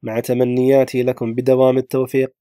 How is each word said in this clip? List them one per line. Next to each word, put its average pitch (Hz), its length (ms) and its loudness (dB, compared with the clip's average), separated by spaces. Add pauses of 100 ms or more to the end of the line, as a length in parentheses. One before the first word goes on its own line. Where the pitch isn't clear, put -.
مع 113 160 -6
تمنياتي 127 840 0
لكم 123 300 -4
بدوام 127 440 2
التوفيق 131 640 -2